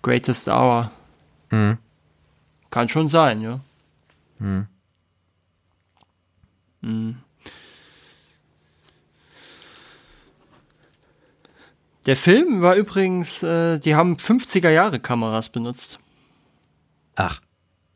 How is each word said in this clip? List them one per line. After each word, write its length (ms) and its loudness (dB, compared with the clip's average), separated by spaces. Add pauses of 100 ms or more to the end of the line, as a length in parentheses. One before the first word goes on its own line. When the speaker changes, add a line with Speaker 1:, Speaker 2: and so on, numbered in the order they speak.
Speaker 1:
Greatest 460 0
Hour. 420 2 (580)
Speaker 2:
Mhm. 280 0 (920)
Speaker 1:
Kann 200 -2
schon 180 0
sein, 340 2
ja. 180 -8 (800)
Speaker 2:
Mhm. 280 -4 (2250)
Speaker 1:
Mhm. 360 -8 (4000)
Der 100 2
Film 460 4
war 140 4
übrigens, 680 -2
äh, 360 0
die 160 0
haben 240 2
fünfziger 500 0
Jahre 300 2
Kameras 500 -4
benutzt. 500 -10 (1160)
Speaker 2:
Ach. 260 -4 (540)